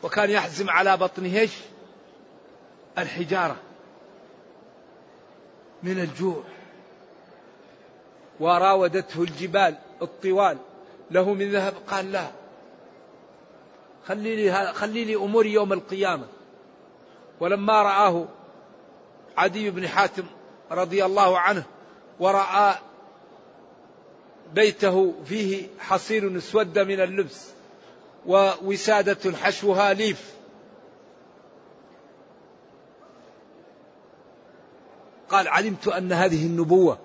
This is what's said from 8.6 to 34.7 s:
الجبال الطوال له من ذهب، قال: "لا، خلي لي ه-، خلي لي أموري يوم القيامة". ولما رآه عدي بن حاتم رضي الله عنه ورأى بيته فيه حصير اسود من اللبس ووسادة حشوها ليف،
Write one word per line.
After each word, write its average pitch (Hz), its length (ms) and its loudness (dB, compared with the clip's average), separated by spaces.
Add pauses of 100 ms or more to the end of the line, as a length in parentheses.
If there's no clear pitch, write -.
الجبال 170 560 0 (240)
الطوال 185 560 0 (520)
له 185 240 2
من 202 180 -4
ذهب، 196 220 -2 (140)
قال: 190 240 -6
"لا، 175 180 -6 (1800)
خلي 214 300 -4
لي 208 140 2
ه-، 185 220 -2
خلي 220 320 -6
لي 214 120 -4
أموري 208 360 2
يوم 208 200 2
القيامة". 185 540 -4 (1120)
ولما 202 420 2
رآه 196 460 2 (1080)
عدي 196 340 0
بن 180 180 -6
حاتم 185 360 0 (460)
رضي 180 340 0
الله 190 340 4
عنه 180 260 0 (560)
ورأى 196 540 2 (1800)
بيته 190 600 2 (100)
فيه 190 420 -4 (120)
حصير 196 580 -2
اسود 202 420 -2
من 196 220 0
اللبس 185 480 -4 (760)
ووسادة 196 1120 0
حشوها 202 560 2
ليف، 196 400 -4 (4000)